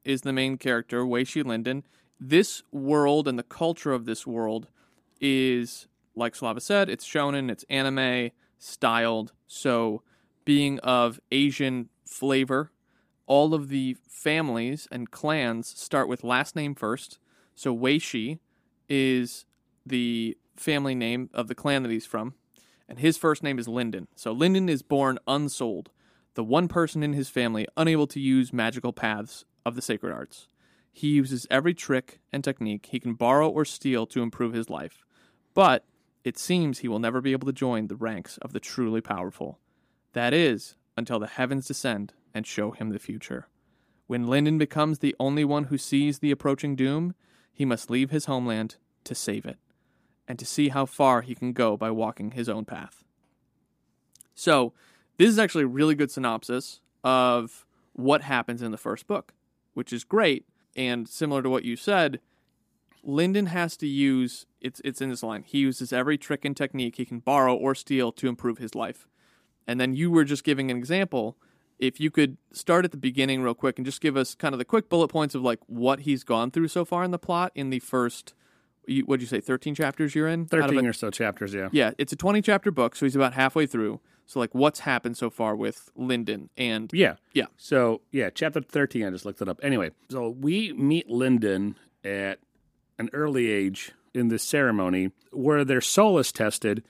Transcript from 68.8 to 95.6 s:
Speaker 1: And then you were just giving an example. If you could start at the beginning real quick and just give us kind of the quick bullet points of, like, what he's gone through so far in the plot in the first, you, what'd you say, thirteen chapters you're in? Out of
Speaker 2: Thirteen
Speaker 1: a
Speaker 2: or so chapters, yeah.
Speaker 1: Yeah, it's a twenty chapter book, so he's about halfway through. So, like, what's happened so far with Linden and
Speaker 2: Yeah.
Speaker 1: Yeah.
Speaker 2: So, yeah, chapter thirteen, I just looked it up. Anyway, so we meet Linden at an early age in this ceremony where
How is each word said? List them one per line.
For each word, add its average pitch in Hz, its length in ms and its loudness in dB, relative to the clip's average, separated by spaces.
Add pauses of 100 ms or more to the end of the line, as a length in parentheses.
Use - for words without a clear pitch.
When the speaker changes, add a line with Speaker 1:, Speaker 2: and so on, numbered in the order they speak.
Speaker 1:
And 123 120 -2
then 127 140 0
you 165 180 0
were 165 120 8
just 143 200 0
giving 135 280 0
an 123 60 -4
example. 131 600 -2 (400)
If 131 220 0
you 151 100 2
could 147 280 2 (140)
start 180 320 2
at 175 80 -2
the 147 60 -10
beginning 135 440 0
real 120 120 0
quick 131 240 -2
and 127 80 -6
just 139 160 -8
give 143 160 0
us 131 160 0
kind 143 200 -2
of 127 60 -4
the 127 60 -4
quick 220 240 0
bullet 165 200 2
points 151 260 0
of, 127 80 -2
like, 120 240 2
what 127 340 0
he's 139 220 -2
gone 117 280 2
through 165 180 0
so 175 140 -2
far 175 200 -2
in 180 80 -2
the 175 80 -4
plot 180 360 -2
in 135 140 -4
the 131 100 -2
first, - 540 -2 (540)
you, 131 160 0
what'd 131 180 0
you 120 60 -8
say, 117 120 -2
thirteen 135 360 -4
chapters 143 400 -2
you're 151 120 2
in? 165 140 -2
Out 160 120 -4
of 160 120 4
Speaker 2:
Thirteen 135 200 4
Speaker 1:
a 120 40 2
Speaker 2:
or 113 40 -2
so 110 180 -6
chapters, 104 420 -4
yeah. 95 180 -4
Speaker 1:
Yeah, 120 260 4
it's 139 160 -4
a - 20 -6
twenty 202 260 2
chapter 202 300 2
book, 123 240 0
so 143 100 0
he's 131 100 2
about 135 180 4
halfway 131 320 2
through. 110 340 -2 (280)
So, - 120 -4
like, 117 160 -2
what's 143 260 4
happened 120 360 -2
so 117 120 -2
far 107 260 -2
with 107 400 -6
Linden 113 640 -4
and 113 360 -2
Speaker 2:
Yeah. 170 220 4 (180)
Speaker 1:
Yeah. 127 120 2 (120)
Speaker 2:
So, 120 440 2 (100)
yeah, 120 180 -2
chapter 156 320 -2
thirteen, 135 440 -2
I 98 40 -4
just 92 160 -8
looked 101 160 -10
it 95 80 -2
up. - 140 -6
Anyway, 113 280 0 (180)
so 123 200 -6
we 156 440 -2
meet 139 360 2
Linden 110 680 2 (280)
at 98 360 -6 (600)
an 113 120 -6
early 139 380 0
age 98 420 0 (220)
in 120 160 2
this 113 140 0
ceremony 95 680 2 (200)
where 147 340 4